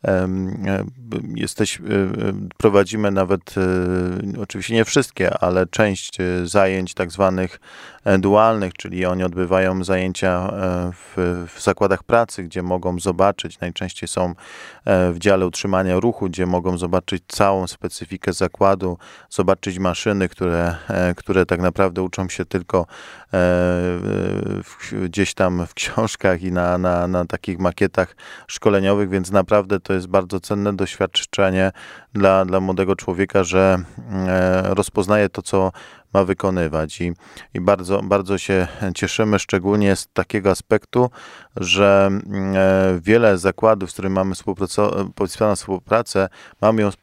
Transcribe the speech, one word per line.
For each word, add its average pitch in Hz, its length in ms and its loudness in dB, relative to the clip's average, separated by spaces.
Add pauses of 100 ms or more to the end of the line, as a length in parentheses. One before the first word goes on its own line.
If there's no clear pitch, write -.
em, 92 460 0 (180)
e, 98 180 -2 (120)
b-, 117 220 -10 (160)
jesteś, - 460 -4
e, - 20 -16
e, - 40 -12 (680)
prowadzimy 101 540 4
nawet, 95 440 0 (840)
e, 120 60 -8
oczywiście 98 320 -8
nie 113 100 6
wszystkie, - 540 0
ale 90 280 2
część, - 540 -2
e, 90 260 -2
zajęć 95 480 0
tak 90 160 -4
zwanych, 92 500 0 (440)
e, 98 140 4
dualnych, 101 560 4
czyli 92 320 -6
oni 92 180 0
odbywają 92 600 0
zajęcia, 92 680 -2
e, 90 400 -4
w, 87 600 -4
w - 80 -16
zakładach 95 400 2
pracy, 117 400 0
gdzie 87 200 -8
mogą 90 360 -2
zobaczyć, 92 640 0
najczęściej 90 480 -8
są, 90 260 -2 (500)
e, 90 280 4
w 87 60 -6
dziale 95 280 4
utrzymania 95 540 0
ruchu, 110 260 -2
gdzie 90 200 -4
mogą 90 320 -2
zobaczyć 90 500 -4
całą 98 380 2
specyfikę - 680 -8
zakładu, 92 680 0 (320)
zobaczyć 95 480 -2
maszyny, 95 500 0
które, 85 460 -2 (140)
e, 90 260 0
które 92 320 0
tak 87 140 0
naprawdę 90 420 0
uczą 92 260 -6
się 90 160 -6
tylko, 92 360 -2
e, 82 60 -4 (1800)
w, - 300 -16 (120)
gdzieś 92 300 -2
tam 90 320 0
w - 80 -16
książkach 95 680 -2
i 92 100 -4
na, 90 260 0
na, 87 280 0
na 90 180 0
takich 85 340 -8
makietach 92 580 0 (300)
szkoleniowych, 101 640 2
więc 92 220 -2
naprawdę 98 500 2
to - 120 -4
jest 92 140 -2
bardzo 92 340 0
cenne 101 320 -2
doświadczenie 95 1000 -2 (400)
dla, 95 320 6
dla 92 160 0
młodego 95 360 0
człowieka, 95 480 0
że, 92 340 4 (340)
e, 92 600 0
rozpoznaje 101 540 0
to, - 140 -8
co 95 300 0 (400)
ma 98 120 4
wykonywać. 87 760 -2
I, 87 120 -2 (420)
i 101 60 -4
bardzo, 95 420 2
bardzo 98 360 0
się 92 300 0 (260)
cieszymy, 104 440 0
szczególnie 98 580 2
z - 160 -10
takiego 98 380 0
aspektu, 120 600 0 (460)
że, 98 500 4
mm, 98 500 -4
e, 95 460 2
wiele 107 360 4
zakładów, 95 520 2
z - 20 -16
którymi 95 220 -4
mamy 95 200 0
współpraco-, 98 800 -2
podpisaną 101 420 0
współpracę, 98 720 -2 (320)
mamy 110 220 2
ją 104 80 2 (120)